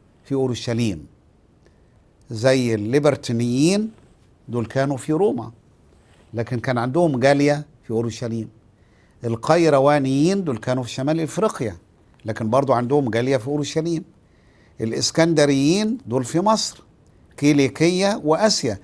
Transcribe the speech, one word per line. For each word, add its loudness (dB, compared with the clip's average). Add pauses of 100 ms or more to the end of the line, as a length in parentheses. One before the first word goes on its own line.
(240)
في -6
أورشليم، -2 (1200)
زي 2
الليبرتينيين، 0 (560)
دول -4
كانوا -2
في -4
روما، -2 (840)
لكن -4
كان -2
عندهم 0
جالية 2 (180)
في -10
أورشليم. -6 (720)
القيروانيين 2
دول -4
كانوا -4
في -8
شمال -2
إفريقيا، -4 (480)
لكن -4
برضو 2
عندهم 0
جالية 0
في -4
أورشليم. -4 (800)
الإسكندريين 2
دول -2
في -2
مصر، -2 (540)
كيليكية 2
وآسيا، 0